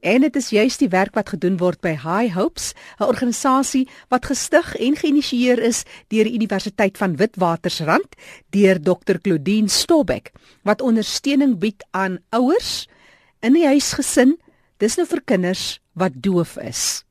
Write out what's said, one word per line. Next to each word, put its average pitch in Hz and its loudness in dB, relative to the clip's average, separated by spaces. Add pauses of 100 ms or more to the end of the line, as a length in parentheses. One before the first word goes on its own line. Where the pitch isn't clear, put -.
En 214 2
dit 285 2
is 277 -4
juis 214 2
die 262 0
werk 185 0
wat 214 -4
gedoen 185 -2
word 175 -2
by 165 -2
High 175 -2
Hopes, 220 -4 (260)
'n - 0
organisasie 262 0 (220)
wat 254 -2
gestig - 0
en 269 0
geïnisieer 247 0
is 233 0 (260)
deur 220 2
die 226 0
Universiteit 202 -2
van 185 -2
Witwatersrand, 175 -2 (360)
deur 190 4
dokter 180 0
Claudine 190 0
Stobbeck, 190 0 (320)
wat 208 0
ondersteuning 262 0
bied 208 -4
aan 190 -4 (100)
ouers 254 -2 (540)
in 233 4
die 339 4
huisgesin, 277 2 (400)
dis 220 0
nou 349 0
vir 339 -4
kinders 185 -2 (140)
wat 180 -2 (100)
doof 175 -2
is. - -6